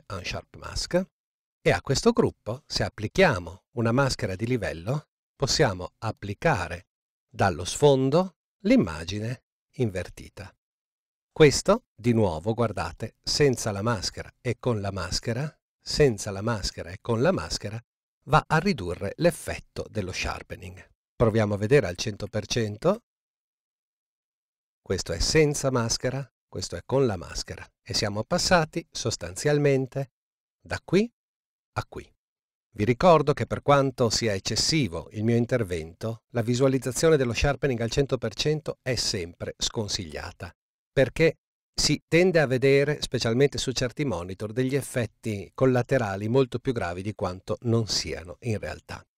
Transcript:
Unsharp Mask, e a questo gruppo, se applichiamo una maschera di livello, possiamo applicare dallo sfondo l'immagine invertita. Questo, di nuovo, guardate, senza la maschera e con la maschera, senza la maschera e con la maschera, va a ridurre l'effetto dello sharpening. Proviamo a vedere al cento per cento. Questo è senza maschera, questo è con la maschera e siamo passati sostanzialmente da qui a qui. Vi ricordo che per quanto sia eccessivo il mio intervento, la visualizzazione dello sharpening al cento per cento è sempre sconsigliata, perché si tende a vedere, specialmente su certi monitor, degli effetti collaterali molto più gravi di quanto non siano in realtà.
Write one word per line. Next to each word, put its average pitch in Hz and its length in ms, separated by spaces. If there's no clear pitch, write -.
Unsharp - 480
Mask, 85 500
e 160 100
a 92 120
questo 220 300
gruppo, 127 520
se - 180
applichiamo 101 880
una 117 180
maschera 123 440
di 113 120
livello, 101 560
possiamo 104 600
applicare 98 880
dallo 98 340
sfondo 139 720
l'immagine 107 800
invertita. 92 800
Questo, 160 540
di 117 160
nuovo, 101 420
guardate, 101 720
senza 127 480
la 98 100
maschera 107 480
e 120 180
con 113 220
la 98 100
maschera, 107 640
senza 120 520
la 95 100
maschera 101 480
e 95 100
con 113 220
la 170 100
maschera, 110 500
va 143 200
a 156 120
ridurre 98 580
l'effetto - 720
dello 101 220
sharpening. - 720
Proviamo 107 380
a 98 40
vedere 107 300
al 87 80
cento 104 320
per - 180
cento. 120 580
Questo - 320
è 87 60
senza 147 520
maschera, 127 580
questo 95 260
è 85 100
con 135 200
la 104 100
maschera 82 500
e - 120
siamo 104 320
passati 170 640
sostanzialmente 135 1200
da - 240
qui 214 260
a - 100
qui. - 260
Vi 101 140
ricordo 147 480
che - 140
per - 160
quanto 135 480
sia 107 240
eccessivo 98 800
il 107 100
mio 117 120
intervento, 110 920
la 117 140
visualizzazione 131 760
dello 120 160
sharpening 135 480
al 113 80
cento 135 300
per 113 160
cento - 480
è 127 100
sempre 95 640
sconsigliata, 87 1000
perché 147 480
si - 340
tende 170 320
a 147 60
vedere, 139 560
specialmente 123 560
su - 140
certi 131 340
monitor, 95 480
degli 131 220
effetti 110 800
collaterali 120 760
molto 123 300
più 131 120
gravi 92 300
di 101 140
quanto 92 460
non 113 260
siano 82 540
in 107 180
realtà. 76 440